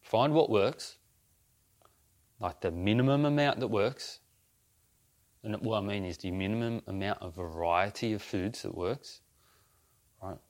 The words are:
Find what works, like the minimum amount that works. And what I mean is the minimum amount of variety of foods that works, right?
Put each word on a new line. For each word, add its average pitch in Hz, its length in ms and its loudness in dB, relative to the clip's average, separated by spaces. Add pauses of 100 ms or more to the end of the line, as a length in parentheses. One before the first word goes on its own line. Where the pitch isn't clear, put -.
Find 135 320 2
what 160 160 6
works, 107 480 2 (1400)
like 90 220 -4
the 90 100 0
minimum 123 540 4
amount 147 340 2
that 127 80 -2
works. 107 520 -2 (1200)
And 107 180 -4
what 110 160 0
I 101 40 2
mean 101 220 -2
is 87 140 -6
the 92 140 -6
minimum 110 560 -2
amount 95 340 -4
of 85 140 -12
variety 90 800 0
of 101 80 -4
foods 101 420 -4
that 87 120 -6
works, 92 460 -6 (1000)
right? 95 160 -10 (120)